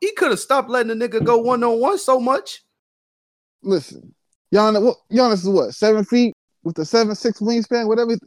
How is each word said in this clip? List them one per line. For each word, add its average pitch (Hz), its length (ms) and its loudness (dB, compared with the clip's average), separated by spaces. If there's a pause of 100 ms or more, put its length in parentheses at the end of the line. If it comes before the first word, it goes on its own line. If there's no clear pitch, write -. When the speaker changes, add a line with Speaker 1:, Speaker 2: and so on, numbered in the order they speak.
Speaker 1:
he 415 120 -2
coulda 294 240 0
stopped 262 340 -2
letting 226 260 -2
the 233 120 -4
nigga 220 160 -2
go 233 140 4
one-on-one 240 600 0
so 262 220 0
much. - 420 -4 (1000)
Speaker 2:
Listen, - 520 -6 (400)
Giannis, 208 300 2
what, 247 120 2 (140)
Giannis 240 240 2
is 185 140 -4
what, 139 260 0
seven 214 300 2
feet 240 280 2 (300)
with 165 140 -8
the 156 80 -4
seven 214 320 0
six - 240 -4
wingspan, 233 480 -2
whatever 233 280 0 (100)